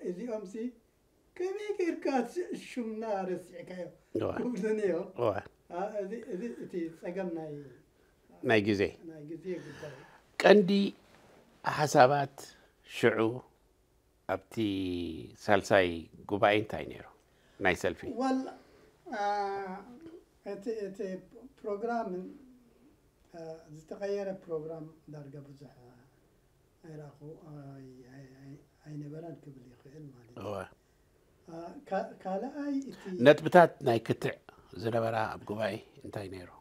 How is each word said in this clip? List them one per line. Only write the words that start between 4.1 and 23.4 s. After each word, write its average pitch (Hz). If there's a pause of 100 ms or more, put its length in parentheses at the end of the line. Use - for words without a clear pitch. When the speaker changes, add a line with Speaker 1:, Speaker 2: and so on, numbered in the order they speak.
Speaker 2:
እዋ። -
Speaker 1:
ክብሉን 220
እዮም። 185
Speaker 2:
እዋ። 117 (380)
Speaker 1:
አ፣ 175 (140)
እዚ፣ 190 (140)
እዚ 202 (140)
እቲ - (180)
ጸገም 180
ናይ 160 (880)
Speaker 2:
ናይ 113
ግዜ። 101 (220)
Speaker 1:
ናይ 160
ግዜ 160 (140)
ጉዳይ። 143 (460)
Speaker 2:
ቀንዲ 202 (920)
ሓሳባት 143 (540)
ሽዑ 110 (1120)
ኣብቲ - (840)
ሳልሳይ 98 (340)
ጉባኤ 104
እንታይ 78
ነይሩ? - (560)
ናይ 92
ሰልፊ? 90 (120)
Speaker 1:
ወል፣ 262 (720)
አ፣ 208 (1200)
እቲ፣ 196 (160)
እቲ 190 (560)
ፕሮግራም፣ 220 (1200)
አ፣ 170 (300)